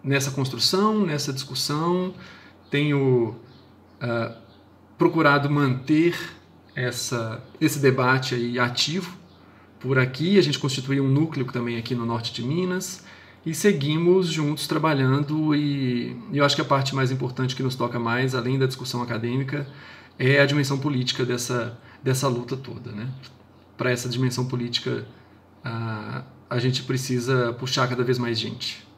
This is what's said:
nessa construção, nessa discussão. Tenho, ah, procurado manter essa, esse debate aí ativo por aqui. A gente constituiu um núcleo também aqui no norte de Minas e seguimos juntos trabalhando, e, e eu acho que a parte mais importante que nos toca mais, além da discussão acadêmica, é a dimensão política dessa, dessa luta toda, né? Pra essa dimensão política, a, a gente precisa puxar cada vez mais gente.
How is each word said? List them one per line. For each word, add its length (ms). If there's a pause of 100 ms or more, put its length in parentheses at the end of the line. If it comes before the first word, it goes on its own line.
nessa 280
construção, 720
nessa 260
discussão. 840 (560)
Tenho, 680 (640)
ah, 340 (640)
procurado 540
manter 640 (580)
essa, 720 (160)
esse 200
debate 540
aí 240
ativo 560 (640)
por 200
aqui. 400
A 40
gente 160
constituiu 460
um 40
núcleo 360
também 320
aqui 180
no 120
norte 260
de 100
Minas 640 (400)
e 100
seguimos 760
juntos 380
trabalhando, 880
e, 640 (160)
e 60
eu 80
acho 100
que 60
a 20
parte 300
mais 180
importante 420
que 80
nos 120
toca 240
mais, 360
além 240
da 60
discussão 380
acadêmica, 680 (500)
é 220
a 60
dimensão 320
política 480
dessa, 520 (240)
dessa 240
luta 300
toda, 340
né? 160 (680)
Pra 140
essa 180
dimensão 380
política, 600 (600)
a, 560 (280)
a 80
gente 240
precisa 760
puxar 300
cada 160
vez 140
mais 200
gente. 480 (100)